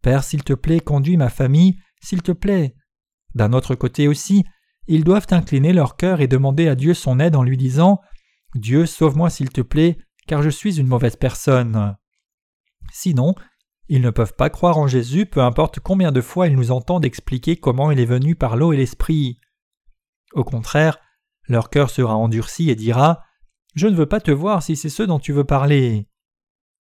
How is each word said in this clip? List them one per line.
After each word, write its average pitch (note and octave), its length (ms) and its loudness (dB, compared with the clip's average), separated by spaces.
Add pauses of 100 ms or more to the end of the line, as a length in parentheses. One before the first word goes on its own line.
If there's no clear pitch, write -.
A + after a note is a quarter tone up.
Père, C3 220 2
s'il D3 200 -6
te C#3+ 100 -2
plaît, D#3+ 280 0
conduis D3 360 0
ma C3 120 2
famille, D#3 500 2 (220)
s'il F3+ 200 -6
te - 100 -2
plaît. » F3+ 440 -2 (600)
D'un A2+ 180 2
autre B2+ 220 0
côté C3 320 -2
aussi, F3 360 2 (440)
ils D#3+ 160 2
doivent F#3+ 260 2
incliner D#3 440 2
leur E3 240 0
cœur F3 240 0
et C3+ 60 2
demander C3+ 400 2
à C#3+ 80 2
Dieu C#3+ 180 0
son B2+ 260 -2
aide D#3+ 160 2
en C3+ 80 2
lui B2+ 140 0
disant, « D3 440 2 (540)
Dieu, B2+ 300 0
sauve-moi D#3+ 440 0
s'il C3+ 200 -4
te - 120 -4
plaît, D#3 360 0 (280)
car D3+ 160 -2
je D3+ 80 2
suis D#3+ 300 -2
une C3+ 80 0
mauvaise B2 300 0
personne. » A#2 800 0 (960)
Sinon, D#3 440 0 (520)
ils C3 140 2
ne B2 80 2
peuvent A2+ 260 -2
pas D3 140 0
croire F3 280 0
en D3 100 2
Jésus, B2+ 380 0
peu - 180 0
importe B2 360 0
combien F#3 320 0
de C3 100 2
fois F3+ 260 -2
ils C#3+ 80 2
nous B2 160 0
entendent C#3+ 340 -2
expliquer - 520 -4
comment C3+ 340 0
il C#3 80 2
est B2 60 2
venu C3 300 0
par A#2 200 -2
l'eau D#3+ 180 2
et C#3+ 40 0
l'esprit. C3+ 640 -2 (920)
Au C3+ 100 -2
contraire, D3 540 -2 (500)
leur A#2 220 -2
cœur C#3+ 200 0
sera A#2 260 -2
endurci A2+ 540 -2
et B2 60 0
dira, « A#2 480 0 (520)
Je D#3+ 120 0
ne G#3 80 2
veux D#3 120 2
pas G#3 140 -4
te - 100 -2
voir E3 320 -2
si D#3+ 120 -4
c'est D3 140 -8
ce G3+ 140 -6
dont E3+ 160 -2
tu D3 140 -6
veux C#3+ 100 0
parler. » C3+ 640 0 (720)